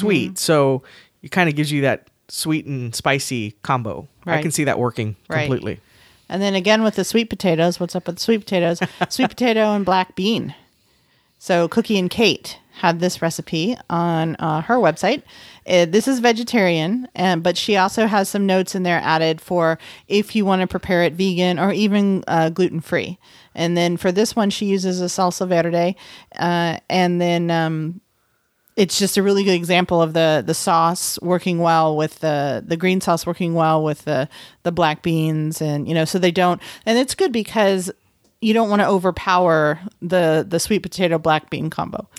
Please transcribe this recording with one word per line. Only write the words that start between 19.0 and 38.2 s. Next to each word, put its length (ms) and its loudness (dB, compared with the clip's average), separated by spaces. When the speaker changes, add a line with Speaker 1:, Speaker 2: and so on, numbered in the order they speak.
Speaker 2:
added 360 0
for 400 0
if 260 0
you 100 2
wanna 220 2
prepare 360 0
it 100 2
vegan 440 0
or 140 0
even, 560 2
uh, 220 2
gluten-free. 680 -2
And 240 -2
then 180 2
for 160 0
this 240 0
one, 140 0
she 160 -4
uses 360 0
a 40 -2
salsa 420 -2
verde, 480 2
uh, 400 -2
and 320 2
then, 280 0
um, 520 -2
it's 240 0
just 160 0
a 80 4
really 220 2
good 80 4
example 480 2
of 100 2
the, 340 2
the 80 0
sauce 680 0
working 380 0
well 360 2
with 240 -4
the, 480 -2
the 80 -2
green 240 0
sauce 260 0
working 280 -4
well 280 2
with 220 -4
the, 240 -2
the 100 -2
black 280 0
beans, 600 -2
and, 260 -2
you 60 -2
know, 100 2
so 160 -2
they 120 2
don't, 300 2
and 120 2
it's 180 0
good 160 0
because 580 0